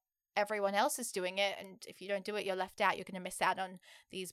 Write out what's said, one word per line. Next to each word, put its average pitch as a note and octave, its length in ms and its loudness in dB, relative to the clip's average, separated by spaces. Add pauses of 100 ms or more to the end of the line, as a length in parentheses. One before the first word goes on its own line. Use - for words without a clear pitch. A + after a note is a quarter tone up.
(340)
everyone G3+ 400 2
else B3+ 240 4
is A#3 140 -6
doing F#3 260 -2
it. G3+ 220 2
And F#3+ 260 -14
if - 140 -16
you F#3+ 80 -12
don't G3 160 0
do G#3 120 -4
it, F#3+ 100 -2
you're F#3 100 0
left F#3 240 -4
out. F#3 160 6
You're F#3+ 80 -8
gonna F#3+ 160 -8
miss F3+ 220 -4
out F#3 160 4
on F#3 200 -6 (320)
these F#3 220 -8